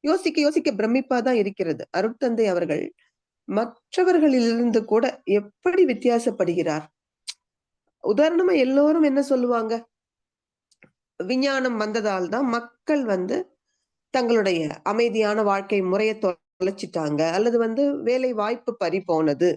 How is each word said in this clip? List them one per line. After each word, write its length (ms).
யோசிக்க 360
யோசிக்க 300
பிரமிப்பா 500
தான் 180
இருக்கிறது. 440
அருட்தந்தை 540
அவர்கள் 380
மற்றவர்களிலிருந்து 1400
கூட 200
எப்படி 540
வித்தியாசப்படுகிறார்? 1000
உதாரணமா 520
எல்லோரும் 520
என்ன 140
சொல்லுவாங்க? 520
விஞ்ஞானம் 560
வந்ததால் 520
தான் 200
மக்கள் 560
வந்து 340
தங்களுடைய 460
அமைதியான 580
வாழ்க்கை 400
முறையை 340
தொலைச்சிட்டாங்க, 1040
அல்லது 280
வந்து 240
வேலை 320
வாய்ப்பு 440
பறி 260
போனது. 540